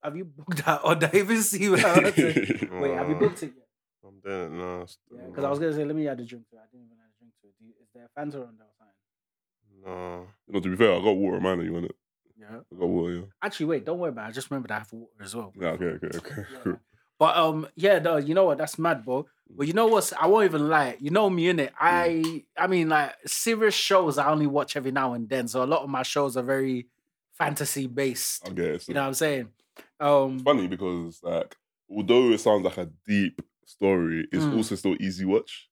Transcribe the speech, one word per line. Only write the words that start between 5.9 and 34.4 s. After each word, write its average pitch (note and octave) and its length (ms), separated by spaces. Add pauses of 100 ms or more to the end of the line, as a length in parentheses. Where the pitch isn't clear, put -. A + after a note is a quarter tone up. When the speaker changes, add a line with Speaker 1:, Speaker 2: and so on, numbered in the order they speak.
Speaker 1:
me D3+ 120
add B2+ 120
a A#2+ 40
drink A#2 260
to A2+ 60
it. A2 40
I - 100
didn't A#3 160
even A3+ 120
add A3+ 160
a - 40
drink A#3 140 (100)
to G3+ 60
it. G3 100
Do - 80
you, A2+ 60 (100)
is A2 100
there A#2+ 240
Fanta D3 320
on A2 80
the A2 80
outside? - 300 (920)
Speaker 3:
Nah. F2+ 400 (240)
Speaker 2:
No, G2+ 120
to F2 100
be F#2 60
fair, G#2+ 160
I F2+ 100
got G#2 140
water, F#2+ 240
man. F#2 220
You F2 100
want E2+ 140
it? - 100 (420)
Speaker 1:
Yeah. A2 220 (120)
Speaker 2:
I F2 60
got F2+ 100
water, F2 260
yeah. F2 80 (200)
Speaker 1:
Actually, F#3+ 240
wait, D3 180
don't F3 140
worry E3+ 120
about A2+ 160
it. - 20
I A2+ 40
just C3 180
remembered C3 200
I G#2+ 80
have G#2+ 140
water A#2 280
as G2 140
well. G#2+ 240
Speaker 2:
Yeah, F2 120
okay, E2 160
okay, D#2+ 200
okay, - 280 (140)
Speaker 1:
Yeah, - 140
Speaker 2:
cool. F2+ 100
Speaker 1:
man. - 80 (380)
But, D#3 180
um, D#3 400
yeah, F#3 220
no, D#3+ 180
you D3 180
know F#3+ 100
what? D3 140
That's D3+ 200
mad, D#3+ 260
bro. B2+ 220 (240)
But C#3 160
you D#3+ 80
know A3 140
what's, A3 260
I D#3+ 120
won't G#3 200
even D3+ 220
lie. D3 320
You D3 100
know G3+ 180
me, F3 180
innit? E3 240
Speaker 2:
Mm. - 80
Speaker 1:
I, E3 680 (120)
I E3+ 100
mean, F3+ 220
like, D3+ 260 (120)
serious A3 480
shows F3 420
I C#3+ 140
only D3+ 160
watch C#3+ 300
every C3+ 160
now C3+ 200
and A#2 160
then. B2 200
So B2+ 140
a B2+ 40
lot D3+ 160
of C#3 80
my C3 120
shows C3+ 360
are B2+ 40
very C3 460 (440)
fantasy C#3+ 540
based. B2+ 600
Speaker 2:
I G2 80
get F2 120
it, - 220
Speaker 1:
You B2+ 60
know C#3 60
Speaker 2:
so - 20
Speaker 1:
what C#3 60
I'm C3+ 60
saying? C#3 340 (500)
Um, C#3+ 360
Speaker 2:
It's C3 80
funny C3 240
because, F2+ 560
like, E2+ 340 (340)
although A#2 400
it G#2+ 100
sounds G#2 240
like F2+ 140
a F2+ 80 (200)
deep G2+ 360 (240)
story, E2+ 680
it's D#3 140